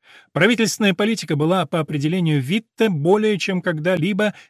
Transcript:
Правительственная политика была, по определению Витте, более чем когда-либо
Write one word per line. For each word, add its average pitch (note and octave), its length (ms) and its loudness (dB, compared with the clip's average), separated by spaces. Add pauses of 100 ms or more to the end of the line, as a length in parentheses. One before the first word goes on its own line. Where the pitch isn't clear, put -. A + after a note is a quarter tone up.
(320)
Правительственная G3+ 640 2
политика G#3 400 -2
была, D#3+ 320 0
по F3 120 -2
определению D#3 600 0
Витте, A3 480 -2
более G3 480 2
чем F3+ 240 -4
когда-либо F#3 720 -2 (160)